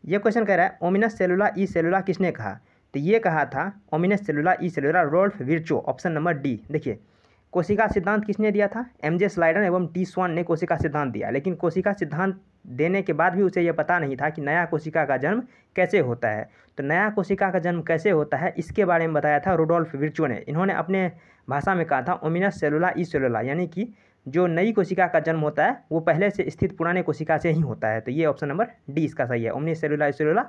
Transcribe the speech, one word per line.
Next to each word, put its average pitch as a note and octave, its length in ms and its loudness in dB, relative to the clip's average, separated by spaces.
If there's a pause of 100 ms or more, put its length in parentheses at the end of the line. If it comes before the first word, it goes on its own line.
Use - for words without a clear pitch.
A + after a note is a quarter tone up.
ये F3+ 140 -2
क्वेश्चन A3 280 2
कह G3+ 100 4
रहा E3+ 100 6
है - 160 -4
ominous G3+ 340 2
cellula F#3 400 2
e F#3+ 140 0
cellula F3 340 2
किसने F3+ 280 0
कहा? G#2+ 280 -8 (340)
तो C#3+ 60 -2
ये G3+ 200 4
कहा E3 280 2
था D#3 240 -4 (220)
ominous F#3+ 320 2
cellula D#3 320 2
e F3 140 -4
cellula D#3 340 2
रॉल्फ G3 360 2
विर्चो, D#3 380 0
ऑप्शन - 320 -4
नंबर D#3+ 240 0
डी। C3+ 240 -4 (120)
देखिए, C3 280 -4 (540)
कोशिका G3+ 340 2
सिद्धांत G3+ 380 0
किसने G#3+ 260 0
दिया G3+ 160 2
था? A#3 180 -6 (180)
एमजे E3+ 260 0
स्लाइडन F3 340 2
एवं F3+ 240 2
टी F3+ 180 -4
स्वान F3+ 260 -2
ने E3 120 -2
कोशिका E3+ 340 0
सिद्धांत D3 360 -2
दिया, G#2 160 -4
लेकिन D3 260 -2
कोशिका F#3 380 0
सिद्धांत F#3 460 -2 (280)
देने E3 340 0
के F3+ 120 -2
बाद E3+ 200 2
भी G3 80 0
उसे F#3 200 2
ये E3+ 120 2
पता D#3+ 260 0
नहीं C3+ 180 -4
था C#3+ 120 -2
कि D#3 120 -8
नया D#3+ 240 0
कोशिका D#3 400 -2
का C3+ 120 0
जन्म F3+ 240 0 (340)
कैसे F3+ 260 2
होता A#2+ 280 0
है। G#2+ 180 -4 (300)
तो C3+ 60 -6
नया F3 260 0
कोशिका G3 420 0
का F3+ 80 0
जन्म E3+ 220 -2
कैसे E3 280 0
होता D3+ 280 2
है, E3+ 200 -2
इसके G3 280 0
बारे E3 220 2
में D#3+ 60 -2
बताया D3 260 2
था F#3+ 160 0
रुडोल्फ D#3+ 400 2
विर्चो D3+ 320 -2
ने। A2+ 120 -2
इन्होंने F3 360 -2
अपने F3+ 360 0 (360)
भाषा C#3+ 280 0
में E3+ 100 0
कहा C3 160 0
था E3+ 200 -2
ominous F3+ 420 0
cellula D#3 300 2
e E3+ 140 -2
cellula, A#2+ 360 0
यानी D#3+ 240 -2
कि G#3 240 -8 (340)
जो E3 220 2
नई F3 260 2
कोशिका F#3 340 2
का E3+ 140 2
जन्म D#3+ 180 0
होता D3+ 260 2
है C4 260 -2
वो D#3+ 100 0
पहले E3+ 300 2
से D#3+ 180 -2
स्थित - 280 -2
पुराने F3 260 0
कोशिका D#3 340 0
से E3+ 140 0
ही D#3+ 100 2
होता A#2 260 -2
है। A2 140 0
तो B2 100 -6
ये D#3+ 140 0
ऑप्शन D3 220 0
नंबर F#3 200 -2 (220)
डी D3+ 160 0
इसका C3+ 200 -2
सही A#2+ 180 -2
है, A2 80 -2
ominous D#3+ 320 -2
cellula D3 260 0
e C#3 80 -4
cellula D#3+ 320 2